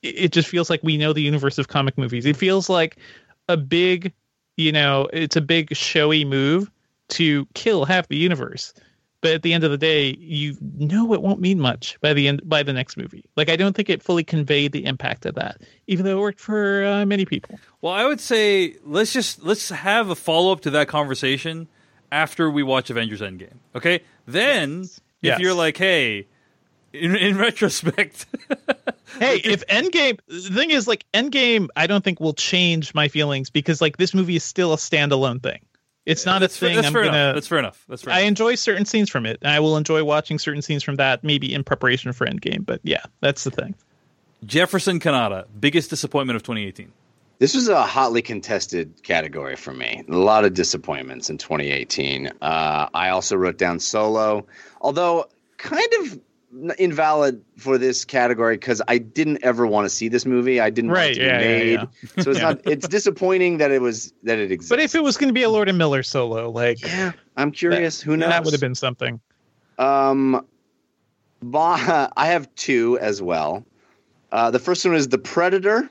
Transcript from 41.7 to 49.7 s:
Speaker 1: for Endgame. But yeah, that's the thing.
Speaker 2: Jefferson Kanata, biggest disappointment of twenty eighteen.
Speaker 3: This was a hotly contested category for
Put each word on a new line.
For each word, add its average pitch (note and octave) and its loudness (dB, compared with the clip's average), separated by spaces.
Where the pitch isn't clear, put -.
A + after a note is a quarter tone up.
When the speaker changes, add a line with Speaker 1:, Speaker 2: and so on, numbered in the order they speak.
Speaker 1:
for C3 -4
Endgame. - -6
But - -6
yeah, - -4
that's C#3 -2
the C3+ -6
thing. - -8
Speaker 2:
Jefferson F3 0
Kanata, A2+ -2
biggest D3 0
disappointment C#3 -4
of A2 -6
twenty A2 -8
eighteen. G2 -16
Speaker 3:
This C#3 4
was B3+ 0
a E3+ 4
hotly A#2+ 0
contested F2+ -6
category D2+ -4
for C2+ -14